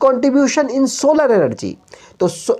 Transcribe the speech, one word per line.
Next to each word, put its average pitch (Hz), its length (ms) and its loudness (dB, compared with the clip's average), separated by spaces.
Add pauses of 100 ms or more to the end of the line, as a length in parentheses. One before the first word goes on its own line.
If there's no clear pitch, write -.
contribution 262 680 2
in 269 120 0 (200)
solar 302 260 2
energy? 131 440 0 (480)
तो 180 80 0
सो-, - 320 -4